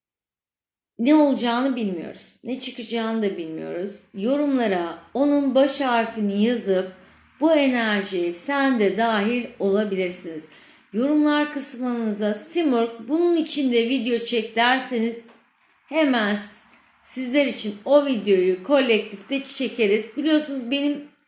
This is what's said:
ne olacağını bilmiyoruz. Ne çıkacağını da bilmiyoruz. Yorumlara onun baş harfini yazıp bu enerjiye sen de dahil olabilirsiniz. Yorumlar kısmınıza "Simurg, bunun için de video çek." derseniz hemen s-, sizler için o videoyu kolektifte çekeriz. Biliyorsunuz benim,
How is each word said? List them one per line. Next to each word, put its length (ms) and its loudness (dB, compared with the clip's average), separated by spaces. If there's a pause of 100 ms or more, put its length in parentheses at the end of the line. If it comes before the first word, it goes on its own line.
(1000)
ne 160 4
olacağını 640 2
bilmiyoruz. 680 -8
Ne 160 -6
çıkacağını 640 -4
da 140 -2
bilmiyoruz. 640 -8 (140)
Yorumlara 840 0 (160)
onun 400 2
baş 260 4
harfini 640 0
yazıp 480 0 (480)
bu 120 4
enerjiye 800 0
sen 460 0
de 180 2
dahil 500 0 (120)
olabilirsiniz. 840 -2 (480)
Yorumlar 600 2
kısmınıza 800 -4
"Simurg, 560 0 (180)
bunun 280 2
için 360 0
de 160 2
video 300 0
çek." 380 -4
derseniz 680 0 (640)
hemen 460 2
s-, 340 -10 (360)
sizler 420 0
için 280 -6 (100)
o 220 6
videoyu 560 2
kolektifte 840 0
çekeriz. 720 -2
Biliyorsunuz 540 0
benim, 380 -2 (200)